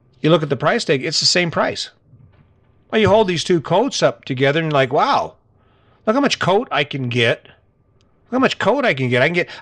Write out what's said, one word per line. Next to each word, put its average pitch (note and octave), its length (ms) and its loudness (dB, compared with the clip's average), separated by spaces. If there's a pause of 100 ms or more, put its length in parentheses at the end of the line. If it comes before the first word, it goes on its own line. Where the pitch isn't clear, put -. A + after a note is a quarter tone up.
(220)
you D3+ 80 0
look D#3+ 140 4
at D3 80 -6
the C#3+ 60 -2
price F#3 280 -2
tag, C#3 180 0
it's D#3 180 -4
the D3 60 -2
same F3 240 0
price. - 380 -4 (1040)
Well, A3+ 100 0
you G#3 80 4
hold G#3 200 4
these F3 140 -2
two E3+ 200 0
coats G#3+ 400 0
up - 240 0
together C#3 340 0
and D#3+ 60 -2
you're D3+ 80 -2
like, C3 180 2
"Wow, D#3+ 440 0 (680)
look A3 80 0
how C4 80 2
much C#4+ 200 -2
coat G3+ 300 0
I D3 140 0
can C3+ 240 -6
get. A#2+ 360 0
Look - 880 -20
how A#3+ 80 -2
much B3+ 180 0
coat B3 260 0
I G#3+ 80 0
can C3 160 -2
get. B2 140 2
I D3 60 2
can E3+ 60 -4
get, F3 140 -2 (140)